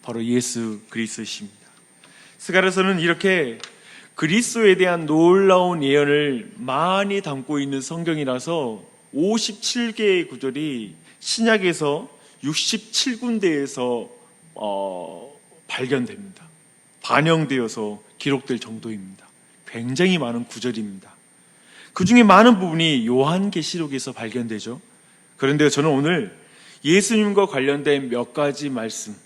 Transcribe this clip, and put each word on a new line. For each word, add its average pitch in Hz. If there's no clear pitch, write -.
바로 117
예수 117
그리스도이십니다. 107
스가랴서는 185
이렇게 165
그리스도에 202
대한 175
놀라운 180
예언을 143
많이 185
담고 143
있는 139
성경이라서 147
오십칠 220
개의 190
구절이 131
신약에서 190
육십칠 214
군데에서, 139
어, 98
발견됩니다. 123
반영되어서 127
기록될 131
정도입니다. 107
굉장히 131
많은 120
구절입니다. 107
그 180
중에 240
많은 208
부분이 160
요한계시록에서 151
발견되죠. 113
그런데 147
저는 147
오늘 143
예수님과 202
관련된 139
몇 120
가지 143
말씀 113